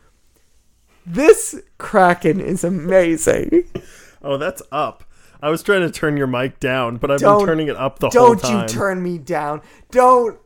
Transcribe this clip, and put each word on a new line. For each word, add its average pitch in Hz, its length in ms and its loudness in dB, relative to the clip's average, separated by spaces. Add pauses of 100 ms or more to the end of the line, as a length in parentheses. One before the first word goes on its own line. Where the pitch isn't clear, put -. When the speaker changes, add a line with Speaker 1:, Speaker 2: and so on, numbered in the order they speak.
(1080)
Speaker 1:
This 254 540 2 (180)
Kraken 175 600 0
is 185 240 -6
amazing. 180 1000 0 (580)
Speaker 2:
Oh, 139 140 -6
that's 175 340 -8
up. 135 320 -8 (400)
I 147 80 -4
was 160 120 -4
trying 196 200 2
to 165 80 -2
turn 151 260 -4
your 139 100 -2
mic 127 340 -6
down, 127 360 -4
but 139 140 -4
I've 139 100 0
Speaker 1:
Don't, 202 200 4
Speaker 2:
been 202 60 0
turning 160 220 -2
it 131 80 -6
up 135 220 -6
the 139 100 -2
Speaker 1:
don't 247 180 6
Speaker 2:
whole 233 100 6
time. 175 260 -2
Speaker 1:
you 113 60 -6
turn 185 340 -4
me 175 160 -6
down. 151 420 -6 (300)
Don't 247 560 4